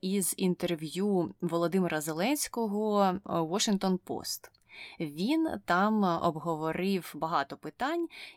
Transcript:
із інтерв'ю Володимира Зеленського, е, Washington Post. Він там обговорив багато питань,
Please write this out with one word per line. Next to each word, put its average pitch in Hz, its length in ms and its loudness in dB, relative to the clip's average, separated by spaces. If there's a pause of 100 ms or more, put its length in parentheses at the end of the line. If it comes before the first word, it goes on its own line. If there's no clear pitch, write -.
із 190 360 0
інтерв'ю 175 1040 0
Володимира 170 600 2
Зеленського, 208 1000 0
е, 190 160 2 (100)
Washington 185 800 2
Post. - 420 -8 (500)
Він 196 480 0 (180)
там 202 380 4 (200)
обговорив 165 920 -2
багато 147 420 -2
питань, 311 500 -4 (300)